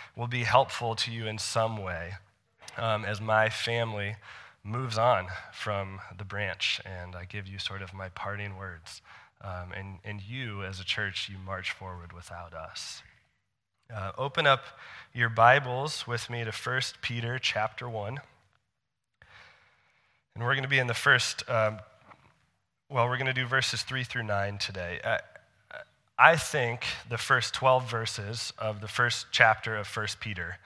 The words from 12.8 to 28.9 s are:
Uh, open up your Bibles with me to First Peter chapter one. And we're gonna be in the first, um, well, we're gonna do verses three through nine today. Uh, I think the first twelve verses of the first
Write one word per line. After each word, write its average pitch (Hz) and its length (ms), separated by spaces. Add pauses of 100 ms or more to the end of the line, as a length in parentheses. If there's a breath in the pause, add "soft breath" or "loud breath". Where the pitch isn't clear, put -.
Uh, 98 240
open 143 280
up 135 180 (500 loud breath)
your 120 140
Bibles 127 800
with 120 220
me 120 160
to 110 80
First - 500
Peter 117 360
chapter - 500
one. 117 320 (2250 soft breath)
And 110 100
we're 131 120
gonna 135 100
be 135 140
in 123 80
the 117 60
first, - 540
um, 110 300 (1120)
well, 123 180
we're 123 100
gonna 131 140
do 127 140
verses 127 360
three 131 220
through 120 200
nine 101 340
today. 90 460
Uh, 113 140 (1000)
I 156 180
think 123 500 (240)
the 117 80
first - 360
twelve 127 360
verses 113 680
of 107 220
the 107 80
first - 420